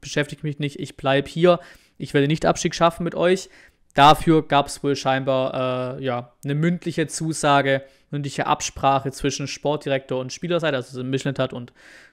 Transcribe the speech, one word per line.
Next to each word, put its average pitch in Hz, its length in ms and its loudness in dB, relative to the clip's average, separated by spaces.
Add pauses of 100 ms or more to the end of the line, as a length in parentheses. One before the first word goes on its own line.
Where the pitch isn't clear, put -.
beschäftigt - 420 -4
mich 151 160 -6
nicht, 147 220 -6
ich - 160 -12
bleib 139 320 0
hier, 170 320 4 (380)
ich - 160 -8
werde 139 140 4
nicht 156 180 0
Abstieg 165 280 0
schaffen 170 300 0
mit 170 100 -6
euch. 185 360 0 (440)
Dafür 151 520 6
gab's - 380 0
wohl 139 120 0
scheinbar, 131 1040 -2
äh, 139 60 -10
ja, 123 280 -6 (120)
eine 139 100 -2
mündliche 165 540 -2
Zusage, 139 760 2 (280)
mündliche 143 360 -6
Absprache 135 640 0
zwischen 135 380 -4
Sportdirektor 139 720 -4
und 127 120 -8
Spielerseite, 165 440 -2
also 127 260 -8
Mislintat 131 500 -2
und 123 200 -14 (400)